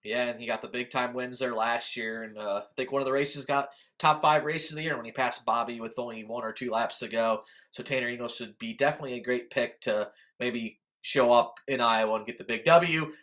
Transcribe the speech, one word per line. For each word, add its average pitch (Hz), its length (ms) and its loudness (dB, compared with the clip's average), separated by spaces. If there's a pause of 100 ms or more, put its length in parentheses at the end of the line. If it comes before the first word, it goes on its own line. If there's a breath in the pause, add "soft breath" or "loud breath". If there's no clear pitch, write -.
Yeah, 120 220 0
and 117 140 -6
he 117 60 -10
got 113 160 -4
the 110 60 -10
big 120 200 -6
time 123 260 -2
wins 127 260 -6
there 127 120 -2
last 117 440 -2
year, 113 260 -6
and, 110 160 -14
uh, 101 240 -4
I - 140 -20
think 127 160 -4
one 139 100 0
of 131 40 -2
the 131 60 0
races 147 320 0
got 139 260 0 (280 loud breath)
top 151 240 4
five 151 220 6
races 156 260 -4
of 151 60 -10
the 156 80 -6
year 156 120 -2
when 117 80 -8
he 117 60 -12
passed 127 340 -2
Bobby 117 360 0
with 113 180 -8
only 117 240 -8
one 113 220 -8
or 110 80 -6
two 120 180 -6
laps - 300 0
to 113 80 -8
go. 113 340 2 (300 soft breath)
So - 100 -12
Tanner 127 260 -2
English 120 300 -6
would 110 200 -12
be 113 160 -8
definitely 139 400 0
a 120 80 -8
great 123 280 -2
pick - 300 -2
to 107 300 0 (280 soft breath)
maybe 117 400 -4 (240)
show 120 300 4
up - 240 6 (100)
in 131 140 0
Iowa 110 360 4
and 107 100 -4
get 117 120 -10
the - 60 -14
big 113 200 -4
W. 160 480 6 (100)